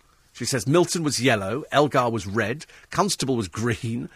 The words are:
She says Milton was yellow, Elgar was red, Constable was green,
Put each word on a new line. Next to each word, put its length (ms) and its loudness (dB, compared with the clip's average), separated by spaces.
She 120 -10
says 220 -2
Milton 380 2
was 180 -2
yellow, 480 2
Elgar 400 4
was 160 -2
red, 400 -2
Constable 460 0
was 100 -2
green, 680 -4